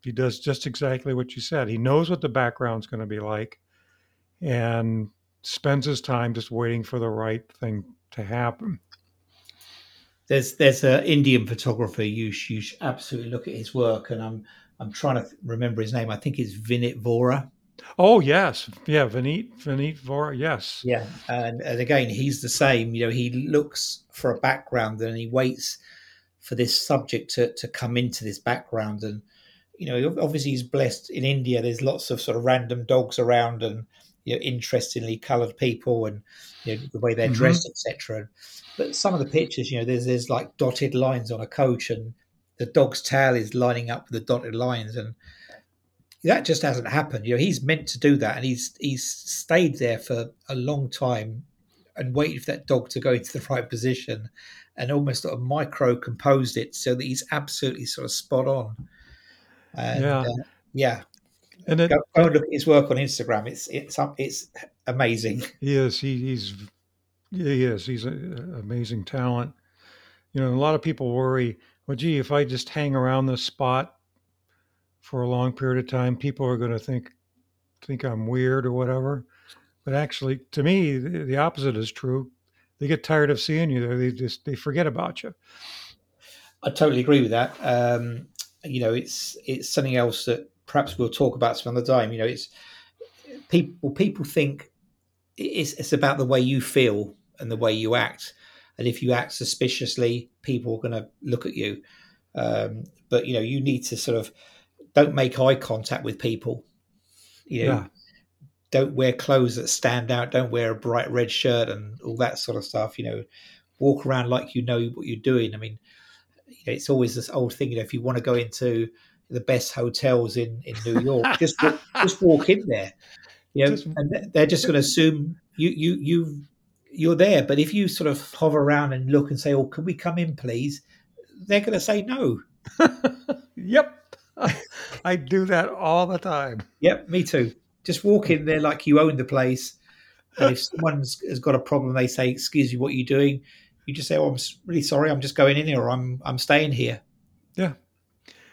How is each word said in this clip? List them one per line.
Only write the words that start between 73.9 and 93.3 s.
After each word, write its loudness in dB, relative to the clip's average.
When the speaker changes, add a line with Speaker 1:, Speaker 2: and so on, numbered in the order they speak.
Speaker 1:
for -4
a 0
long 2
period 0
of -14
time, 0
people -4
are 2
gonna -2
think, -6
think -6
I'm -4
weird 2
or 0
whatever." -2
But -4
actually, -2
to 0
me, 4
the, -4
the -2
opposite 0
is -4
true. -4
They -2
get 0
tired 4
of 2
seeing 0
you 0
there. -2
They 2
just, -8
they -6
forget -2
about -4
you. -12
Speaker 2:
I -4
totally 2
agree 6
with 2
that. 0
Um, 0
you -4
know, 2
it's, -6
it's -6
something 0
else 0
that -4
perhaps -2
we'll 0
talk 2
about 0
some -6
other -2
time. 2
You -6
know, 0
it's -6